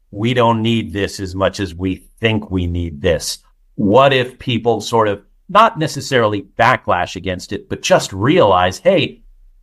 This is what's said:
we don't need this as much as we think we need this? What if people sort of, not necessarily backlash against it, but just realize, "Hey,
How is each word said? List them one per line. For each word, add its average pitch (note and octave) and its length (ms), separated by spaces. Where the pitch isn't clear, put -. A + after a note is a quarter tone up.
we A2+ 220
don't A#2 280
need A2+ 300
this F#2+ 260
as F#2 160
much F#2+ 240
as F2 160
we F2+ 320
think A2 280
we F2+ 200
need E2+ 320
this? D#2 380
What B2 380
if B2+ 260
people A2+ 420
sort A2 280
of, G2+ 160
not G#3+ 280
necessarily B2 640
backlash G#2 760
against F2+ 360
it, - 160
but - 140
just - 300
realize, G2 640
"Hey, F3 440